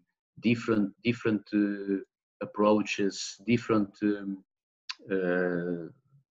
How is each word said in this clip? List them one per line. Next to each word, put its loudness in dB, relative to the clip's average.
different, 0
different, 0
uh, 0
approaches, 0
different, 2
um, -2
uh, 0